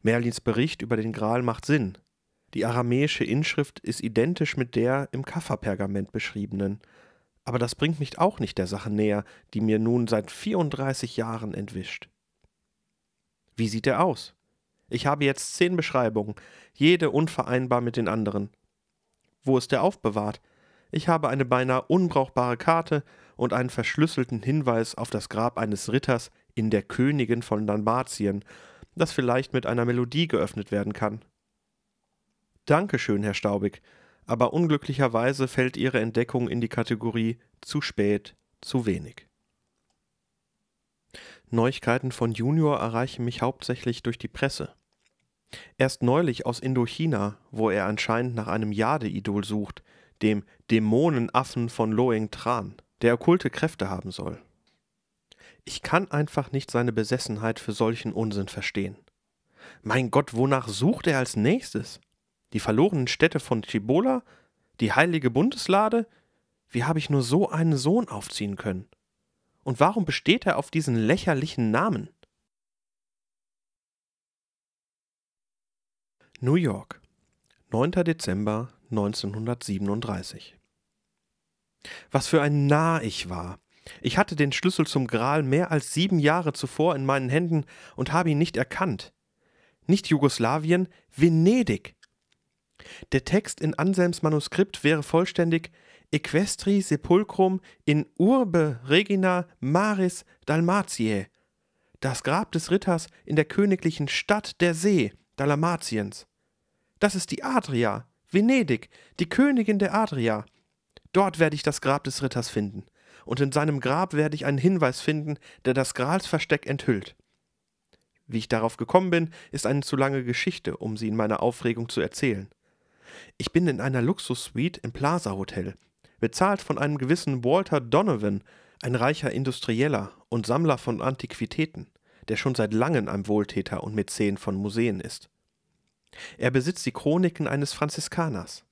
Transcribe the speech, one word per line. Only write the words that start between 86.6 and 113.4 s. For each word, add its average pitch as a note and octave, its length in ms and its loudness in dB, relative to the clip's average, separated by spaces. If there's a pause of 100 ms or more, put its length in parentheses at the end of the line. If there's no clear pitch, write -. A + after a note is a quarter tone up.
in C3+ 100 -4
meinen C3+ 240 0
Händen D#3+ 360 2 (320)
und B2+ 160 -4
habe E3+ 180 2
ihn D3 80 2
nicht E3 180 0
erkannt. B2+ 560 -4 (720)
Nicht G3 220 4
Jugoslawien, D3+ 800 2 (220)
Venedig. E3 840 4 (1160)
Der C3 120 2
Text - 360 0
in D#3 140 0
Anselms F3+ 480 2
Manuskript D#3 640 0
wäre D3+ 180 4
vollständig: E3 680 0 (400)
"Equestri G3 720 0
sepulcrum F#3+ 800 2 (240)
in D3 220 4 (120)
urbe E3+ 640 4
regina F3+ 640 2 (100)
maris F#3 680 0 (200)
Dalmatiae." D#3 840 0 (720)
Das C3 220 -4
Grab E3+ 300 0
des - 180 -2
Ritters F3+ 360 0 (180)
in D3+ 120 0
der D3+ 100 4
königlichen F3+ 600 0
Stadt - 520 -2
der F3 140 4
See, E3 400 2 (220)
Dalmatiens. C#3+ 920 -2 (720)
Das G3+ 160 2
ist F#3 160 -4
die - 140 -6
Adria, A#2+ 640 0 (200)
Venedig, G3+ 600 2 (320)
die E3+ 80 -2
Königin A#3+ 500 4
der G3 160 0
Adria. A#2+ 500 0 (680)
Dort F#3 260 2
werde D#3 160 4
ich C#3+ 80 -6
das - 180 0
Grab C#3 240 2
des - 180 -4
Ritters B2 260 -2
finden. G#2 360 -4 (400)
Und B2+ 160 -4